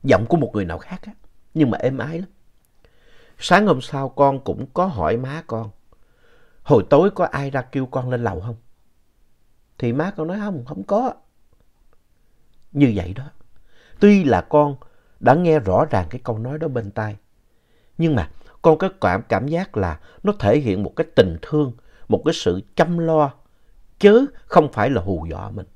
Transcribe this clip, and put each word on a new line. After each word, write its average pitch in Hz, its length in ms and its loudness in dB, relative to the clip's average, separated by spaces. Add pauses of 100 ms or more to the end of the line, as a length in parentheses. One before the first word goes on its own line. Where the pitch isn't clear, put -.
Giọng 113 220 2
của 170 120 0
một 135 160 -2
người 101 120 -4
nào 85 120 -8
khác - 240 -14
á, 214 100 -18 (420)
nhưng 147 160 2
mà 101 80 -2
êm 131 200 -2
ái 151 220 -8
lắm. 190 100 -12 (1080)
Sáng 202 280 4
hôm 131 140 2
sau 139 280 -8
con 139 340 2
cũng - 300 -6
có 180 120 0
hỏi 107 320 -2
má 135 300 -8
con, 110 220 -8 (960)
"Hồi 120 260 4
tối 175 220 6
có 180 140 -2
ai 139 240 -6
ra 135 120 -4
kêu 131 240 -6
con 127 240 -6
lên 120 140 -4
lầu 92 180 -4
không?" 113 140 -10 (1200)
Thì 120 160 -2
má 160 240 -2
con 160 100 -6
nói, 190 120 -6
"Không, 185 260 -8
không 185 180 -12
có." 226 300 -2 (1600)
Như 139 240 4
vậy 87 180 -6
đó. 127 100 -12 (760)
Tuy 202 240 6
là 110 180 4
con 147 340 2 (440)
đã 127 160 6
nghe 160 240 2
rõ 104 260 2
ràng 90 240 -2
cái 123 140 -10
câu 110 140 -6
nói 131 220 -8
đó 165 80 -6
bên 113 240 -6
tai, 107 240 -8 (840)
nhưng 160 180 2
mà 85 140 -2 (320)
con 156 160 6
có 190 120 -2 (120)
cảm, 95 280 0
cảm 113 180 -2
giác 170 300 -6
là 87 220 -4 (240)
nó 104 160 0
thể 104 200 4
hiện 104 240 -2
một - 120 -8
cái 160 200 -2
tình 87 260 2
thương, 147 320 -2 (340)
một 107 180 0
cái 160 80 0
sự 92 280 -2 (140)
chăm 170 220 0
lo, 160 360 0 (680)
chứ 220 260 6 (200)
không 151 260 4
phải 110 180 -2
là 123 120 0
hù 90 240 -4
dọa 87 240 -10
mình. 98 160 -12 (100)